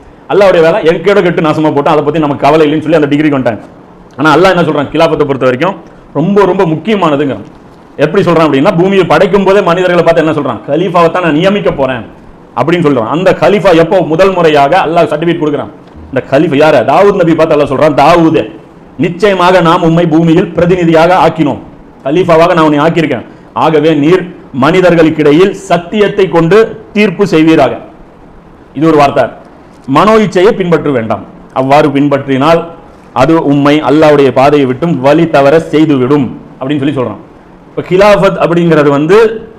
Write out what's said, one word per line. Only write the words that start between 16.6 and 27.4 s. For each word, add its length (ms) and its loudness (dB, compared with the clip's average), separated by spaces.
தாவூத் 380 2
நபி 200 0
பார்த்து 200 0
அல்லாஹ் 240 -2
சொல்றான், 240 2
"தாவூதே, 480 2
நிச்சயமாக 640 0
நாம் 220 0
உம்மை 240 0
பூமியில் 460 0
பிரதிநிதியாக 760 2
ஆக்கினோம், 300 -2
கலீஃபாவாக 500 0
நான் 120 2
உன்னை 200 0
ஆக்கியிருக்கேன், 400 -2
ஆகவே 400 0
நீர் 420 0
மனிதர்களுக்கிடையில் 880 2
சத்தியத்தை 800 -2
கொண்டு 520 0
தீர்ப்பு 340 0
செய்வீராக." 500 2